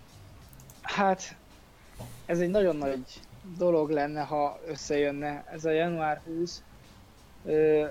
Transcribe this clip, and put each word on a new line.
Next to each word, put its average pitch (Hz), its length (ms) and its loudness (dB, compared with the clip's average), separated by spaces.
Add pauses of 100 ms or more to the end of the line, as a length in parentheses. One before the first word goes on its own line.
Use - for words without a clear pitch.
(840)
Hát, - 540 0 (920)
ez 170 140 0
egy 175 100 2
nagyon 190 260 4
nagy 139 260 -2 (560)
dolog 165 320 4
lenne, 151 300 0
ha 147 480 -2
összejönne. 143 840 -2
Ez 156 120 -8
a 160 60 0
január 160 540 0
húsz, 170 380 -6 (840)
ö, 156 440 4